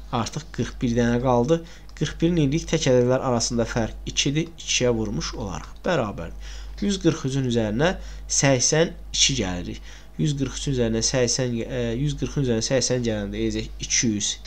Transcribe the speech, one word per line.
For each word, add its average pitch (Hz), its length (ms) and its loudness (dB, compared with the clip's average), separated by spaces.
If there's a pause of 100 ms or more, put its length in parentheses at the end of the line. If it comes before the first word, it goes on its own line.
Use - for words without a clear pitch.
(140)
artıq 123 400 -4
qırx - 280 -4
bir 123 140 2
dənə 120 280 4
qaldı. 127 360 4 (380)
Qırx - 240 -4
birin 170 240 4
illik 151 240 0
tək 160 220 0
ədədlər 127 340 6
arasında 117 400 2
fərq 110 300 -2 (100)
ikidir, 156 460 0 (100)
ikiyə 123 320 2
vurmuş 113 420 -2
olaraq. 98 380 -8 (120)
Bərabərdir. 110 680 -2 (280)
Yüz 202 200 0
qırx - 300 2
üçün 131 180 0
üzərinə 117 460 2 (340)
səksən 143 640 4 (160)
iki - 300 2
gəlirik. 92 420 -4 (400)
Yüz 151 160 2
qırx 131 240 -2
üçün 139 140 0
üzərinə 113 300 2
səksən, 123 600 2
e, 131 160 -4 (160)
yüz 143 200 0
qırxın 139 280 0
üzərinə 113 200 2
səksən 127 400 2
gələndə 107 360 -2
edəcək 110 440 -2
iki - 280 2
yüz 101 160 -2 (180)